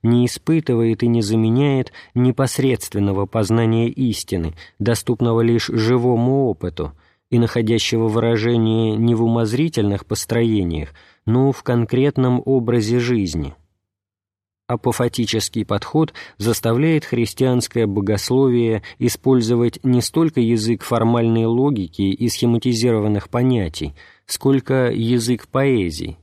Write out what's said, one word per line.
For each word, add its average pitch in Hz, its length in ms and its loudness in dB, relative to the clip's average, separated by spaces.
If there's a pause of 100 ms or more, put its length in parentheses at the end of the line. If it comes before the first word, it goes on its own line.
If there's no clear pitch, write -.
не 120 220 4
испытывает 120 760 0
и 120 60 2
не 117 140 2
заменяет 113 720 0 (200)
непосредственного 120 1120 0
познания 113 640 0
истины, 95 640 -4 (260)
доступного 117 640 0
лишь 117 260 2
живому 123 800 0
опыту 87 440 -6 (380)
и 120 100 2
находящего 113 720 0
выражение 113 840 0
не 117 200 2
в 113 80 0
умозрительных 117 840 0
построениях, 104 880 -2 (320)
но 131 260 2
в - 120 -8
конкретном 123 800 0
образе 120 540 2
жизни. 92 560 -2 (1120)
Апофатический 113 960 -2
подход 151 500 -2 (240)
заставляет 120 680 0
христианское 123 800 0
богословие 110 960 0 (160)
использовать 120 840 0
не 123 180 2
столько 156 400 0
язык 113 400 0
формальной 117 640 2
логики 117 560 -2
и 98 260 0
схематизированных 113 1000 0
понятий, 107 640 -2 (320)
сколько 131 680 0
язык 117 560 -2
поэзии. 90 760 -2